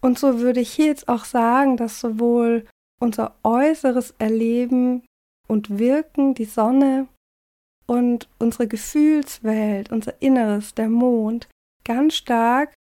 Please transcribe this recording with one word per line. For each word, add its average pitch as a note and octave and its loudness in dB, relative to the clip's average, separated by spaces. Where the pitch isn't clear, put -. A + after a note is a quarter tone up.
Und B3+ 2
so C4 2
würde B3 2
ich A#3 -4
hier D#4 2
jetzt D4 -2
auch A#3 -2
sagen, B3 2
dass A#3 -6
sowohl A#3 0
unser A3+ -4
äußeres B3+ 0
Erleben A#3+ 0
und G#3 -2
Wirken, C#4 0
die A#3 -4
Sonne, C4 2
und A#3+ -2
unsere A#3 -2
Gefühlswelt, A3 -2
unser - -6
Inneres, A3 0
der A3 -2
Mond, A#3 0
ganz C4+ 0
stark B3 0